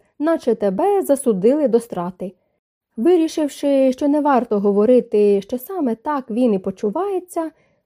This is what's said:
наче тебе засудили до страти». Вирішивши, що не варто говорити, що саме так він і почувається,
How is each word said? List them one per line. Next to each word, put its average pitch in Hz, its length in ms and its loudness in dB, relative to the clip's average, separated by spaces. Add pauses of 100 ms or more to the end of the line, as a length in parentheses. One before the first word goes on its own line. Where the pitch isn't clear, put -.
(200)
наче 302 360 -2
тебе 294 460 0
засудили 254 640 0
до 226 120 2
страти». 185 540 -8 (640)
Вирішивши, 285 920 0
що 285 160 -2
не 294 140 2
варто 247 380 0
говорити, 208 800 2
що 254 160 -8
саме 277 380 -4
так 277 360 -6
він 233 220 2
і 190 60 0
почувається, 320 920 -6 (340)